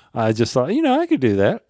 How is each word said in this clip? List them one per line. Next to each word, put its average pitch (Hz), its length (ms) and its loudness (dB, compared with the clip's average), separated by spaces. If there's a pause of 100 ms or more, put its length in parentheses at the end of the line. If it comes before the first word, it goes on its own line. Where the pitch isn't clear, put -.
(160)
I 113 180 0
just 110 200 -2
thought, 131 220 -2
you 311 80 0
know, 277 180 2
I 349 60 -2
could 302 140 -2
do 117 160 2
that. 113 340 0